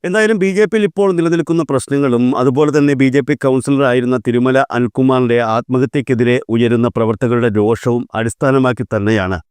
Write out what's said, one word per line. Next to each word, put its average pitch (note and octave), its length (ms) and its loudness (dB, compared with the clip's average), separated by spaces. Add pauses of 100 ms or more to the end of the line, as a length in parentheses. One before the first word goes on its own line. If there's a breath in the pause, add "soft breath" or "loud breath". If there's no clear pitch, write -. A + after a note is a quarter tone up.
എന്തായാലും G#3+ 340 0
ബി F#3+ 140 0
ജെ G#3 140 2
പിയിൽ G#3+ 180 0
ഇപ്പോൾ G3 300 0
നിലനിൽക്കുന്ന E3+ 500 0
പ്രശ്നങ്ങളും C3+ 600 0 (140)
അതുപോലെ C#3 340 2
തന്നെ C#3+ 220 2
ബി C3+ 160 2
ജെ C#3 120 0
പി D3 140 -2
കൗൺസിലറായിരുന്ന B2+ 800 0
തിരുമല B2+ 520 0
അനിൽകുമാറിന്റെ B2 760 0
ആത്മഹത്യക്കെതിരെ B2 920 0 (120)
ഉയരുന്ന A#2 420 0
പ്രവർത്തകരുടെ A#2 600 -2
രോഷവും A2+ 540 0 (100)
അടിസ്ഥാനമാക്കി B2+ 720 -2
തന്നെയാണ് G2+ 520 -2 (140)